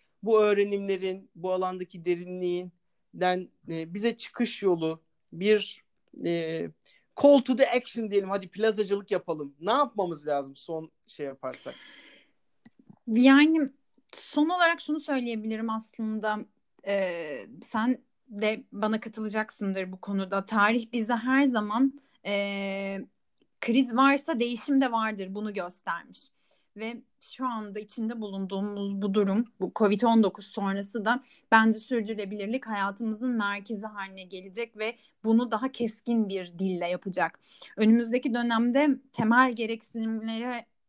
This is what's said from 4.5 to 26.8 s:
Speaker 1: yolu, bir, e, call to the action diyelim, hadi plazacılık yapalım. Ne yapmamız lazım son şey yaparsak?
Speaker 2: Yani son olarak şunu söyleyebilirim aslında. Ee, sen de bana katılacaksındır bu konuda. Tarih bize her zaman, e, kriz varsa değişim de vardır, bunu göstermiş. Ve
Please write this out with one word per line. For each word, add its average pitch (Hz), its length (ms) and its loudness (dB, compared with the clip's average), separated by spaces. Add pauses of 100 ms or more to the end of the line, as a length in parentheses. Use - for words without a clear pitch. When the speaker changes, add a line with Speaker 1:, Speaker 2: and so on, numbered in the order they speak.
Speaker 1:
yolu, 165 380 0 (300)
bir, 202 520 0 (420)
e, 165 440 -2 (520)
call 285 180 10
to 254 160 0
the 254 160 4
action 233 400 -2
diyelim, 196 180 2
hadi 190 180 -4
plazacılık 202 640 0
yapalım. 156 480 -4
Ne 175 120 -2
yapmamız 196 560 0
lazım 139 280 -2
son 160 360 -10 (160)
şey - 180 -10
yaparsak? 135 500 -12 (1300)
Speaker 2:
Yani 269 600 6 (440)
son - 360 0
olarak 349 320 2
şunu 302 180 -4
söyleyebilirim 226 680 -4
aslında. 220 720 -4 (480)
Ee, 170 580 -4 (260)
sen 226 300 0 (260)
de 214 440 -4
bana 214 280 -2
katılacaksındır 214 920 -6
bu 185 100 -14
konuda. 196 440 -4
Tarih 220 480 2
bize 233 200 -2
her 254 300 2
zaman, 247 560 2 (260)
e, 196 760 -4 (600)
kriz 240 340 2
varsa 269 440 2
değişim 247 420 0
de 254 100 2
vardır, 214 440 -4
bunu 208 180 -6
göstermiş. 175 640 -8 (580)
Ve 220 200 -8 (240)